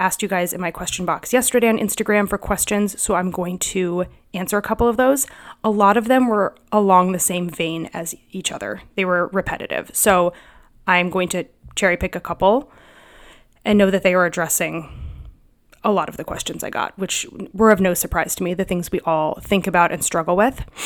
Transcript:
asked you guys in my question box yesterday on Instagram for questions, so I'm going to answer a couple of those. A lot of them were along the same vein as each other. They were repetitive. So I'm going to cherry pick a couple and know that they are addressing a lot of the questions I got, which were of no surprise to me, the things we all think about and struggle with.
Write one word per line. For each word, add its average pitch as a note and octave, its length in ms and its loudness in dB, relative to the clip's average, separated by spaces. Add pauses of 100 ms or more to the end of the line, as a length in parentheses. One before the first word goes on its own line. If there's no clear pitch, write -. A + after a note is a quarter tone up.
asked F#3 200 0
you G#3 80 -4
guys F3+ 240 0
in F3+ 80 -8
my F3 120 -4
question - 340 -6
box - 260 -4
yesterday A#3+ 360 4
on A3+ 100 2
Instagram G#3 500 0
for G3+ 100 -2
questions, G3+ 640 -2
so - 140 0
I'm F3+ 160 0
going F3+ 280 -4
to F3+ 480 -2 (280)
answer F#3+ 240 -2
a G3+ 40 -2
couple A3+ 260 0
of A#3 80 0
those. C4 320 2 (340)
A G#3+ 80 2
lot G#3 260 4
of A3+ 120 -2
them B3+ 180 4
were G#3 300 0 (160)
along F#3+ 400 6
the F3+ 80 -2
same F3 280 -2
vein E3 440 -6
as E3 240 -10 (160)
each F#3+ 180 -6
other. C#3+ 320 -8 (140)
They F#3+ 80 0
were F3 240 0
repetitive. - 640 -4
So F3+ 400 4 (560)
I'm F3+ 200 2
going F3+ 220 -2
to F3 140 -4 (320)
cherry F3 200 2
pick F#3 200 -6
a F3 40 -6
couple G3+ 520 0 (920)
and G#3 140 4
know G3 120 6
that F#3+ 120 0
they F#3 120 4
are F3+ 120 4
addressing E3 640 -2 (960)
a G#3+ 80 2
lot F#3 160 0
of - 80 -14
the - 80 -10
questions - 400 -10
I - 60 -8
got, - 280 -6
which - 280 -6 (260)
were A3 180 6
of G3 100 6
no F#3 140 2
surprise - 420 -2
to - 60 -4
me, F3+ 120 -2
the F#3 100 -2
things F3+ 260 -4
we D3+ 100 -2
all D#3 400 -2
think G3 280 0
about E3+ 240 4
and D#3 100 -6
struggle F3 340 -2
with. A#3 280 0 (220)